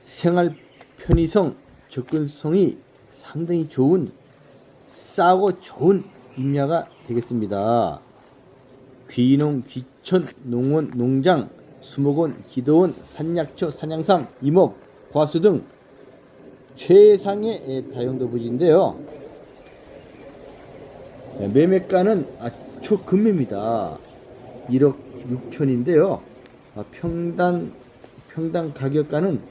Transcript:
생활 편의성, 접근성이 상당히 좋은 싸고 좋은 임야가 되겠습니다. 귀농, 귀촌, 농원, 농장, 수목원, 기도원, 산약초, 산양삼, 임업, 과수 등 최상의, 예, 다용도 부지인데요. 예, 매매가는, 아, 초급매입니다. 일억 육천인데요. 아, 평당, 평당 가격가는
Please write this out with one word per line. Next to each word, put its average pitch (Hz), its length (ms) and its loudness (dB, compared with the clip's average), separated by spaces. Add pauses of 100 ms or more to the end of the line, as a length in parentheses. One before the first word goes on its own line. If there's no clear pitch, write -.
생활 175 540 0 (420)
편의성, 165 580 0 (340)
접근성이 151 880 -2 (280)
상당히 165 600 -6
좋은 139 420 0 (800)
싸고 185 720 0
좋은 175 460 0 (320)
임야가 139 500 -2 (180)
되겠습니다. 107 960 -2 (1120)
귀농, 139 560 2
귀촌, 143 600 -4 (140)
농원, 135 480 -2
농장, 135 600 0 (300)
수목원, 143 680 -4
기도원, 151 560 2
산약초, 165 680 -6
산양삼, 160 580 -2 (140)
임업, 147 480 2 (220)
과수 151 300 0
등 185 240 2 (1120)
최상의, 202 920 4
예, 131 240 -6
다용도 123 380 -4
부지인데요. 123 680 2 (2500)
예, 101 80 -4
매매가는, 185 800 2 (120)
아, 120 120 -8 (280)
초급매입니다. 117 1160 -2 (720)
일억 135 300 2 (280)
육천인데요. 135 920 0 (540)
아, 104 160 -12
평당, 170 840 -4 (560)
평당 160 420 -6
가격가는 147 800 -2